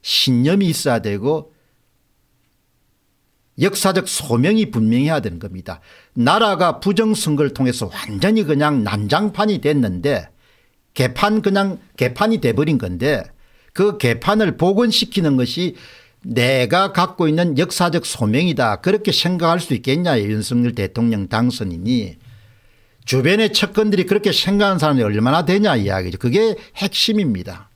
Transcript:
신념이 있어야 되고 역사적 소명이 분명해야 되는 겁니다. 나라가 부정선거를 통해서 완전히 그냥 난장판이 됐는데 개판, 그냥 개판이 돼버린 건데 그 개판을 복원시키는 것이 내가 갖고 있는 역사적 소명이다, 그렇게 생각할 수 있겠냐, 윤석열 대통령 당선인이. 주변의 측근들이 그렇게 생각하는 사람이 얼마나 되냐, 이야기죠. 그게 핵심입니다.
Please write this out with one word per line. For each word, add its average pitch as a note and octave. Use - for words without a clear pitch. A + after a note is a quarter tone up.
신념이 C#3+
있어야 D3
되고 A#2
역사적 F#3
소명이 D3+
분명해야 B2
되는 F#2+
겁니다. F#2
나라가 F3
부정선거를 F3+
통해서 B2
완전히 G3
그냥 D3
난장판이 D#3+
됐는데 A#2
개판, G3+
그냥 G3
개판이 G#3
돼버린 C3+
건데 G2
그 G3+
개판을 F3+
복원시키는 F#3+
것이 D#3+
내가 B2+
갖고 F3
있는 D#3+
역사적 F3
소명이다, A#2+
그렇게 G3+
생각할 F3
수 D#3+
있겠냐, C#3
윤석열 A2
대통령 G#2
당선인이. A2
주변의 G3
측근들이 G3+
그렇게 G3+
생각하는 G3+
사람이 D3
얼마나 A2+
되냐, F#3
이야기죠. F#2+
그게 G3+
핵심입니다. B2